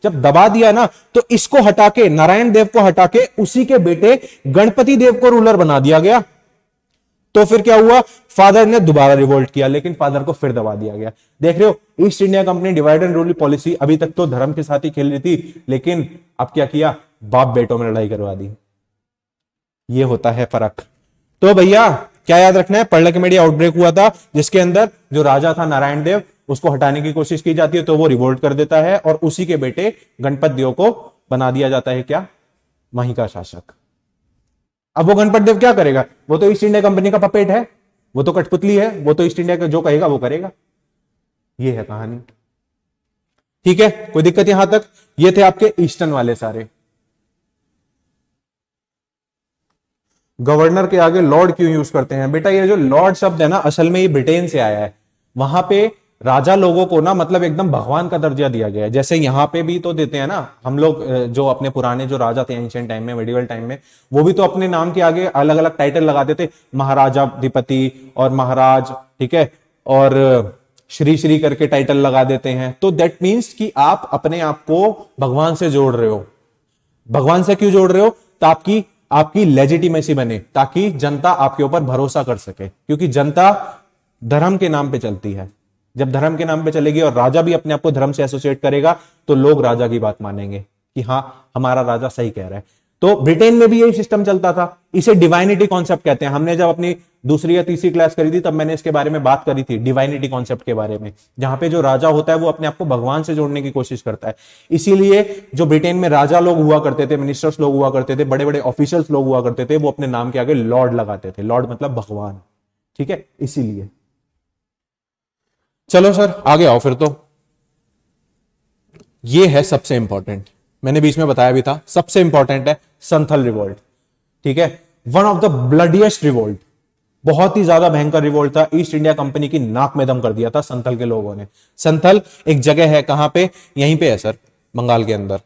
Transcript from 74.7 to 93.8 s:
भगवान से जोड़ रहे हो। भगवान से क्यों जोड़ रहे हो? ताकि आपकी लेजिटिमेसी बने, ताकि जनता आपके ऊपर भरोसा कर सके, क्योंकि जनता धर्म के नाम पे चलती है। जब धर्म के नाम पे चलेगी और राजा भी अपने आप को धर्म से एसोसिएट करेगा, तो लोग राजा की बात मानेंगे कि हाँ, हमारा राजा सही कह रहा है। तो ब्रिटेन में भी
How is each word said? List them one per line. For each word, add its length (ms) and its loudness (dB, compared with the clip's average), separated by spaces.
भगवान 340 -2
से 160 -2
जोड़ 260 0
रहे 120 0
हो। 180 -6
भगवान 320 2
से 120 0
क्यों 160 0
जोड़ 220 4
रहे 100 2
हो? 140 2
ताकि 440 0
आपकी 320 2
लेजिटिमेसी 720 2
बने, 240 -4
ताकि 520 -2
जनता 400 -2
आपके 320 0
ऊपर 180 0
भरोसा 420 -4
कर 140 -4
सके, 320 -16
क्योंकि 400 -6
जनता 720 0
धर्म 320 0
के 120 -2
नाम 220 -4
पे 80 -6
चलती 340 -8
है। 280 -14
जब 160 -4
धर्म 240 -2
के 80 -6
नाम 200 -4
पे 80 -2
चलेगी 280 -2
और 120 0
राजा 300 0
भी 100 0
अपने 220 -4
आप 80 -6
को 80 0
धर्म 220 -2
से 120 -4
एसोसिएट 360 -6
करेगा, 400 0
तो 60 2
लोग 300 2
राजा 240 0
की 100 -4
बात 240 -4
मानेंगे 380 -12
कि 80 -8
हाँ, 540 -8
हमारा 240 -2
राजा 280 -4
सही 220 -6
कह 160 -14
रहा 120 -14
है। 60 -18
तो 180 2
ब्रिटेन 340 4
में 160 6
भी 120 2